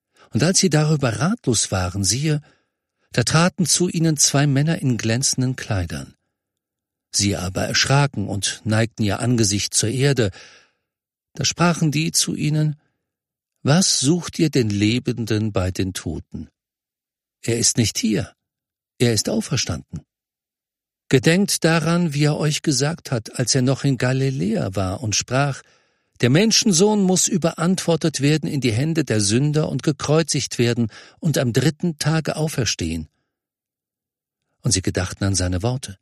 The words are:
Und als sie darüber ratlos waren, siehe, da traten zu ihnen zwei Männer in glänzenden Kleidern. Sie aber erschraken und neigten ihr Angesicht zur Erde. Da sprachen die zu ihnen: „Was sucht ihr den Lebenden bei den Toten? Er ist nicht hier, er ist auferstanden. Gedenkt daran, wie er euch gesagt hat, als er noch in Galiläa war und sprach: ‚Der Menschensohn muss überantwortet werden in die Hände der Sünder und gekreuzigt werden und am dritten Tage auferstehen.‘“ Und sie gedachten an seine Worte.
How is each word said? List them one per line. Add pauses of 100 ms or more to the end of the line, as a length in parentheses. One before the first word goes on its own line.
(300)
Und
als
sie
darüber
ratlos
waren,
siehe, (720)
da
traten
zu
ihnen
zwei
Männer
in
glänzenden
Kleidern. (1000)
Sie
aber
erschraken
und
neigten
ihr
Angesicht
zur
Erde. (1040)
Da
sprachen
die
zu
ihnen: (880)
„Was
sucht
ihr
den
Lebenden
bei
den
Toten? (920)
Er
ist
nicht
hier, (640)
er
ist
auferstanden. (1080)
Gedenkt
daran,
wie
er
euch
gesagt
hat,
als
er
noch
in
Galiläa
war
und
sprach: (580)
‚Der
Menschensohn
muss
überantwortet
werden
in
die
Hände
der
Sünder
und
gekreuzigt
werden (320)
und
am
dritten
Tage
auferstehen.‘“ (1500)
Und
sie
gedachten
an
seine
Worte.